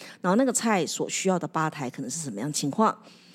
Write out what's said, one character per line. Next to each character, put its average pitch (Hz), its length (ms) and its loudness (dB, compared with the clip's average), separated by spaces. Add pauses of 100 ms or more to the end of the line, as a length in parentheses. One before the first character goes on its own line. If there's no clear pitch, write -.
(200)
然 180 100 2
后 196 60 6
那 269 80 6
个 247 80 2
菜 196 340 2
所 - 220 -4
需 - 200 -2
要 180 80 4
的 147 120 -4
吧 156 200 0
台 131 220 -6
可 - 100 -10
能 120 80 -6
是 165 120 -6
什 143 100 -8
么 101 100 -6
样 147 120 -4
情 143 180 -2
况。 214 260 2 (380)